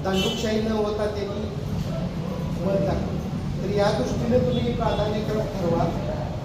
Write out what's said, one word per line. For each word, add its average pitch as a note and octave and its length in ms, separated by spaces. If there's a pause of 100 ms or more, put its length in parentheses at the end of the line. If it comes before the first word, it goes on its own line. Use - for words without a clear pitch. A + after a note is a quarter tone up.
दांडूकशाही G#3+ 580
न A3 100
होता G#3+ 340
त्यांनी G3+ 640 (960)
मत F#3+ 140
दाखवलं. - 380 (460)
तर G3 120
या G3+ 160
दृष्टीने A#3+ 480
तुम्ही A#3+ 340
प्राधान्यक्रम G#3+ 680
ठरवा. E3+ 720 (320)